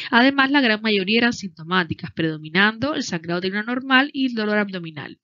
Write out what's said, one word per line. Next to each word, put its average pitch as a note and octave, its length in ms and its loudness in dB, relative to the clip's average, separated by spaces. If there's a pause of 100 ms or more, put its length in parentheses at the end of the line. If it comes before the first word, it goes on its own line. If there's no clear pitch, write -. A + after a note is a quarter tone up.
(120)
Además, C4+ 400 4
la C#4+ 100 4
gran A3 200 2
mayoría G#3+ 380 2
eran A#3 140 2
sintomáticas, E3 800 -4
predominando F3+ 840 0
el D4+ 80 -4
sangrado E3+ 380 -4
uterino F#3+ 240 -4
normal C4 500 0
y C4 140 -2
el B3 60 -4
dolor G#3+ 240 0
abdominal. E3+ 680 -6